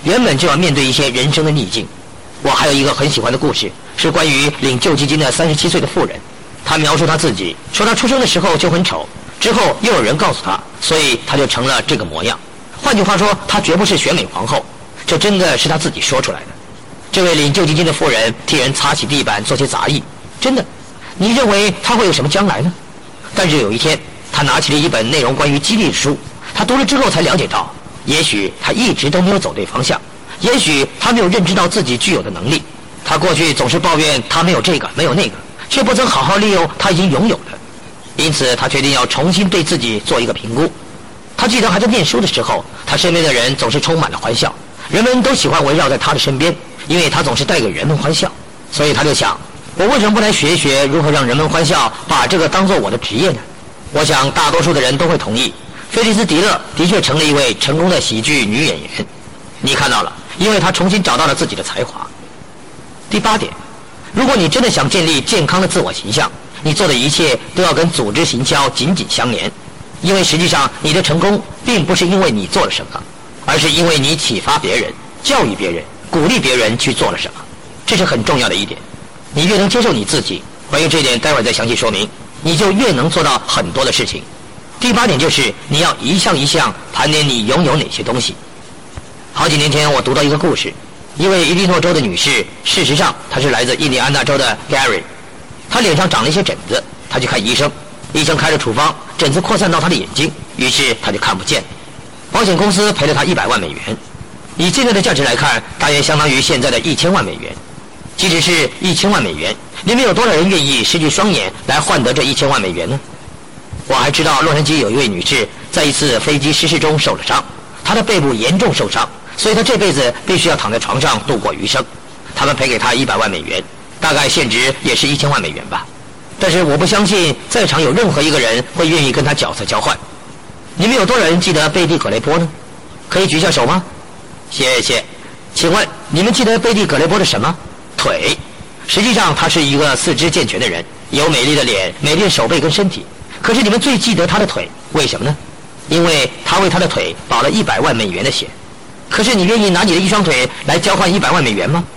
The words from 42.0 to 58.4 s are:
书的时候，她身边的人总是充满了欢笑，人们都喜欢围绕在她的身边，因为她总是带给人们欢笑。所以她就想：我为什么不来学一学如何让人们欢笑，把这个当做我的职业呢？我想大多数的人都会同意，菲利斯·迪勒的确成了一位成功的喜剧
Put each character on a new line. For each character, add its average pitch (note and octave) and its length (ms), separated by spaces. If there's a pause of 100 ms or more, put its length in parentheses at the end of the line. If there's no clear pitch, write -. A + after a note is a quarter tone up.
书 A#3+ 160
的 F#3+ 60
时 - 120
候， G#2+ 240 (220)
她 - 100
身 F3 180
边 E3 120
的 C#3+ 80
人 B2 220
总 C3 140
是 C#3+ 100
充 E3 200
满 - 120
了 G2+ 80
欢 A2+ 160
笑， - 180 (360)
人 F#3 140
们 B3+ 200
都 C4+ 100
喜 - 140
欢 D3 180
围 C#3 80
绕 D#3 160
在 C3 80
她 - 160
的 C#3+ 60
身 C#3 180
边， D#3+ 180 (320)
因 D#3 100
为 D#3+ 120
她 D3 140
总 C#3 120
是 C#3+ 100
带 F3 140
给 A2 100
人 F2 180
们 D3+ 100
欢 D#3+ 160
笑。 D#3+ 180 (400)
所 D3 140
以 D3 80
她 C#3+ 100
就 D3 100
想： G2+ 260 (360)
我 F#3 120
为 C4+ 120
什 G#3 60
么 G#3+ 80
不 A3 60
来 G#3+ 120
学 D3 200
一 F3 60
学 C#3 300
如 D3+ 140
何 D3 80
让 D3 160
人 A#2+ 120
们 D#3 100
欢 E3 180
笑， C#3+ 260 (160)
把 D#3 200
这 F#3 100
个 D#3+ 120
当 F#3+ 180
做 F#3 100
我 G2+ 140
的 A#2 60
职 - 180
业 E3+ 140
呢？ C3 80 (560)
我 D3 100
想 C#3 280
大 D3 200
多 E3 100
数 E3 120
的 C#3+ 80
人 B2+ 160
都 E3+ 100
会 E3 100
同 G#2+ 200
意， B2+ 160 (360)
菲 A3+ 140
利 A3 100
斯· G#3+ 120
迪 D#3+ 160
勒 G3 180 (160)
的 D#3+ 100
确 F#3 140
成 C#3 180
了 D#3+ 60
一 D3+ 80
位 C#3 220
成 C3+ 240
功 F3 120
的 E3 120
喜 A2 180
剧 B2+ 260